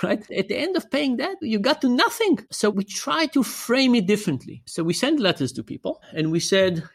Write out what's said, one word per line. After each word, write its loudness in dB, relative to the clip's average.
Right? -2
At -2
the -4
end -2
of -6
paying 0
debt, -4
you 0
got 0
to 2
nothing. 2
So 0
we 0
try -2
to 2
frame 2
it 2
differently. -2
So -6
we 0
send 0
letters 0
to -10
people -8
and -2
we 0
said, 2